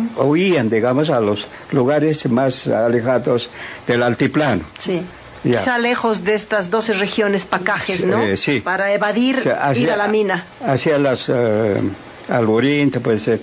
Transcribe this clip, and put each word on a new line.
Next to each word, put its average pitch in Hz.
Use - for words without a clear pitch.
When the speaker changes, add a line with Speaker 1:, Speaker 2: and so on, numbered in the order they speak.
Speaker 1:
Ujú. 131
Speaker 2:
huían, 156
digamos, 127
a 127
los 104
lugares 147
más 131
alejados 120
del 120
altiplano. 123
Speaker 1:
Sí. 175
Speaker 2:
Ya. -
Speaker 1:
Quizá 247
lejos 233
de 208
estas 208
doce 220
regiones 196
pacajes, 185
¿no? 196
Speaker 2:
Eh, 202
sí. 143
Speaker 1:
Para 196
evadir 214
Speaker 2:
O 240
sea, 131
Speaker 1:
ir -
Speaker 2:
hacia, 170
Speaker 1:
a -
la 208
mina. 202
Speaker 2:
hacia 143
las, 135
eh, 113
al 123
oriente, 131
puede 120
ser, 110